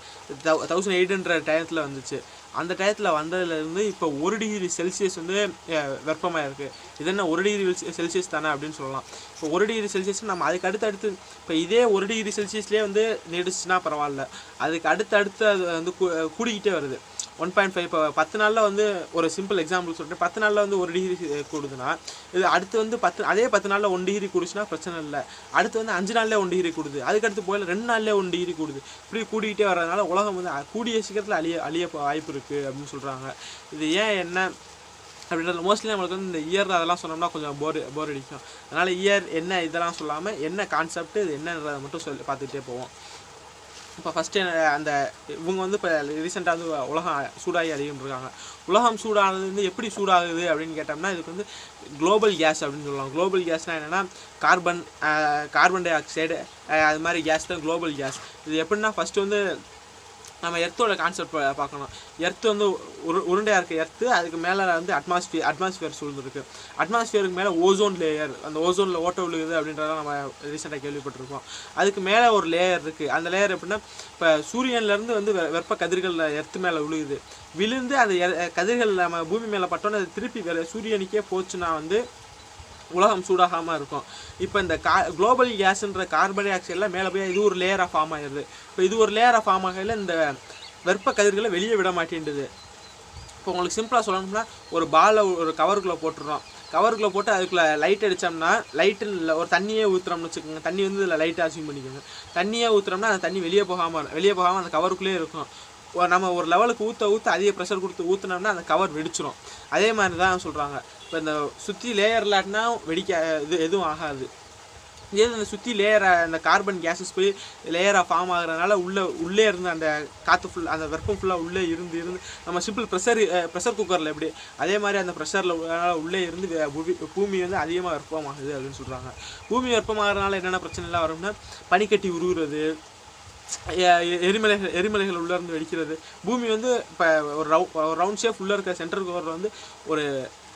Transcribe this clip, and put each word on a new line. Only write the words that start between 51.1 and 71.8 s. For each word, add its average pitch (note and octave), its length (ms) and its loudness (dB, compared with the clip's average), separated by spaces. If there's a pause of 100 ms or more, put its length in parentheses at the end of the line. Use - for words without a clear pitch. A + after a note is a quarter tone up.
இதுக்கு E3 220 -8
வந்து G3+ 100 -8 (540)
குளோபல் G3 380 6
கேஸ் D#3 280 2
அப்படின்னு D3 200 -6
சொல்லலாம். C#3 280 -6
குளோபல் F#3 320 2
கேஸ்னா E3 260 -2
என்னன்னா, E3 360 -2 (320)
கார்பன், F3 460 4 (180)
அ, D3+ 480 2
கார்பன் F3+ 320 6
டை F3 100 0
ஆக்சைடு, D#3+ 520 -2 (260)
அ, D#3 160 4
அது D#3 120 4
மாதிரி E3+ 240 -2
கேஸ் D#3 240 0
தான் F3 140 -6
குளோபல் D#3+ 340 -2
கேஸ். C3+ 240 -6 (280)
இது D#3+ 180 0
எப்படின்னா, G#3 320 0
ஃபஸ்ட்டு - 220 -2
வந்து G3 400 0 (840)
நம்ம E3+ 180 -4
எர்த்தோட F3+ 380 0
கான்செப்ட் E3 400 -4
பா-, C#3 180 2
பார்க்கணும். C#3+ 320 -6 (320)
எர்த் F3 260 -2
வந்து G#3 260 4 (380)
உரு-, E3 220 0
உருண்டையா G3+ 320 4
இருக்க E3+ 120 -6
எர்த்து, D#3+ 300 -2
அதுக்கு F3 320 2
மேல F#3 280 0
வந்து F3+ 280 0
அட்மாஸ்பியர், F3 580 -2
அட்மாஸ்பியர் F3 400 -4 (100)
சூழ்ந்துருக்கு. C#3 420 -10 (360)
அட்மாஸ்பியருக்கு G3+ 540 2
மேல F#3+ 180 0
ஓசோன் F#3+ 420 4
லேயர், D#3 380 -2 (140)
அந்த D3+ 160 -4
ஓசோன்ல F3+ 340 2
ஓட்டை F3 300 0
விழுகுது E3 300 -2
அப்படின்றத D#3 400 -2
நம்ம C#3+ 360 -4 (140)
ரீசென்ட்டா D3+ 320 -8
கேள்விப்பட்டிருப்போம். C#3 640 -8 (340)
அதுக்கு G3 260 2